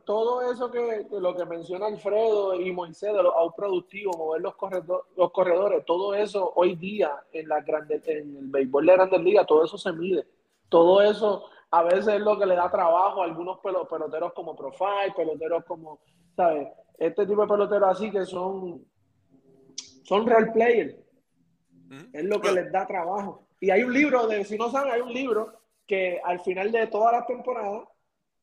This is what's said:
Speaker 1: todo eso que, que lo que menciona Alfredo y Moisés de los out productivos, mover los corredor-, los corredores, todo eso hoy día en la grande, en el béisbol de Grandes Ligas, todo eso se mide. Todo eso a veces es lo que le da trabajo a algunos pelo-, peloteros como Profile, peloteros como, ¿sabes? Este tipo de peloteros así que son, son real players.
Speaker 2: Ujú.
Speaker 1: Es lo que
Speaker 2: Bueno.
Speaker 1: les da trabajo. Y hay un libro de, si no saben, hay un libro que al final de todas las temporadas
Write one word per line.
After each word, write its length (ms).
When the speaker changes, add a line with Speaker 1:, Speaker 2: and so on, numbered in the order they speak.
Speaker 1:
todo 460
eso 200
que, 380
que 120
lo 160
que 80
menciona 420
Alfredo 760
y 120
Moisés 400
de 100
los 140
out 180
productivos, 600
mover 240
los 160
corredor-, 480
los 140
corredores, 540
todo 300
eso 420
hoy 200
día 360
en 160
la 120
grande, 460
en 300
el 120
béisbol 380
de 60
Grandes 280
Ligas, 260
todo 180
eso 140
se 140
mide. 340
Todo 340
eso 420
a 140
veces 300
es 60
lo 180
que 80
le 100
da 140
trabajo 520
a 40
algunos 340
pelo-, 260
peloteros 460
como 240
Profile, 580
peloteros 520
como, 340
¿sabes? 320
Este 280
tipo 160
de 60
peloteros 420
así 200
que 140
son, 580
son 220
real 260
players. 420
Speaker 2:
Ujú. 220
Speaker 1:
Es 120
lo 160
que 80
Speaker 2:
Bueno. 140
Speaker 1:
les 100
da 140
trabajo. 600
Y 100
hay 120
un 100
libro 340
de, 180
si 140
no 120
saben, 220
hay 80
un 120
libro 480
que 380
al 160
final 320
de 160
todas 240
las 140
temporadas 580